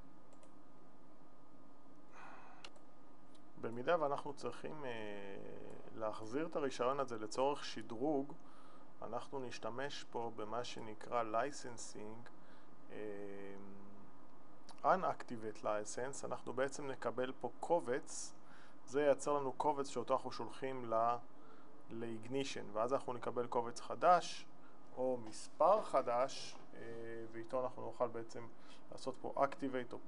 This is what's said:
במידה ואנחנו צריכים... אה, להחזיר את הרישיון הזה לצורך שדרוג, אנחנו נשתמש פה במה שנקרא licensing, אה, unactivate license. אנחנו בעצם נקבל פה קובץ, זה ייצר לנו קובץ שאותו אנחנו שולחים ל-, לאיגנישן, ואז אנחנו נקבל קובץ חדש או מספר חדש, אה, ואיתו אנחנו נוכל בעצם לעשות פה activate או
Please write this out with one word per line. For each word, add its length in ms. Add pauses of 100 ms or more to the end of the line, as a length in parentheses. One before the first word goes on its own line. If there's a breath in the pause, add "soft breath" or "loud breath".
(3500 loud breath)
במידה 400
ואנחנו 340
צריכים... 500
אה, 60 (1040)
להחזיר 500
את 100
הרישיון 440
הזה 180
לצורך 460
שדרוג, 680 (680 loud breath)
אנחנו 360
נשתמש 720
פה 260
במה 280
שנקרא 580
licensing, 1040 (640 loud breath)
אה, 40 (1900)
unactivate 800
license. 600
אנחנו 280
בעצם 340
נקבל 540
פה 100 (100)
קובץ, 720 (520 loud breath)
זה 180
ייצר 300
לנו 200
קובץ 360
שאותו 260
אנחנו 180
שולחים 600
ל-, 240 (760 loud breath)
לאיגנישן, 840
ואז 200
אנחנו 200
נקבל 340
קובץ 340
חדש 680 (500 loud breath)
או 280
מספר 580
חדש, 720 (180)
אה, 60 (520)
ואיתו 320
אנחנו 180
נוכל 260
בעצם 380 (460 loud breath)
לעשות 280
פה 160
activate 560
או 160